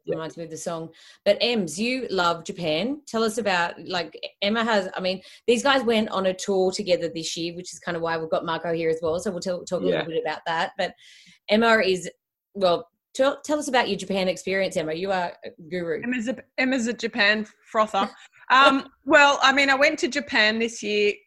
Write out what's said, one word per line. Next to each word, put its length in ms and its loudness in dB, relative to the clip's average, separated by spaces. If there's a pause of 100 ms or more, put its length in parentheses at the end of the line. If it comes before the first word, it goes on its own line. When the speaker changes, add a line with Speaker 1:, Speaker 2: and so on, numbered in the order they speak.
Speaker 1:
yeah. 100 -4
Speaker 2:
reminds 220 -8
me 80 -10
of 60 -14
the 60 -12
song. 340 -8 (340)
But 160 4
Ems, 400 0
you 300 -2
love 340 0
Japan. 640 -2
Tell 180 -2
us 120 -2
about, 380 0 (100)
like, 320 -6 (240)
Emma 220 0
has, 340 0
I 40 -6
mean, 200 -2 (280)
these 160 4
guys 180 4
went 280 0
on 160 0
a 60 2
tour 380 0
together 420 0
this 240 -8
year, 200 -6
which 160 -14
is 80 -18
kind 160 -6
of 60 -6
why 140 -2
we've 140 -6
got 160 -2
Marco 260 -4
here 160 0
as 140 0
well. 160 0
So 140 -4
we'll 80 -8
tell, 240 -6
talk 180 -4
a 40 -2
Speaker 1:
Yeah. 120 2
Speaker 2:
little 140 -6
bit 120 -2
about 220 -6
that. 320 -2
But 160 -4 (540)
Emma 300 6
is, 300 0 (460)
well, 340 2 (240)
tell, 300 0
tell 160 -2
us 100 -6
about 200 2
your 100 -2
Japan 300 -2
experience, 500 -2
Emma. 160 -2
You 160 -4
are 240 -2 (100)
a 60 -12 (180)
guru. 340 -4
Speaker 3:
Emma's 260 -4
a, 80 -4 (200)
Emma's 300 0
a 80 -2
Japan 520 0 (240)
frother. 440 0
Speaker 2:
<laughs> 60 -20 (320)
Speaker 3:
Um, 360 6 (160)
well, 400 6
I 80 6
mean, 180 4
I 60 4
went 240 4
to 80 0
Japan 500 0
this 240 -4
year, 300 2 (140)